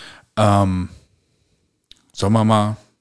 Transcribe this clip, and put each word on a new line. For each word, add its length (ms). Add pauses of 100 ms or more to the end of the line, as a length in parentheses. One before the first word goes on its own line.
(360)
Ähm, 520 (1200)
sollen 200
wir 120
mal 320 (240)